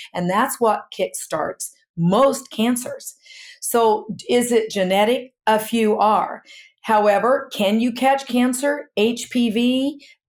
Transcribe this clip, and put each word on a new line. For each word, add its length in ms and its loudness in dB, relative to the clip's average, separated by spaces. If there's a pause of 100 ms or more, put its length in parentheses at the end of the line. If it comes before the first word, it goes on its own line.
(140)
and 160 -2
that's 280 -2
what 280 0 (120)
kickstarts 760 -6 (220)
most 560 2
cancers. 640 -4 (440)
So 460 0 (240)
is 200 2
it 200 2
genetic? 640 0 (120)
A 120 4
few 400 0
are. 440 0 (400)
However, 680 2
can 280 0
you 120 0
catch 340 0
cancer? 680 -2
H 320 0
P 220 0
V, 560 -2 (220)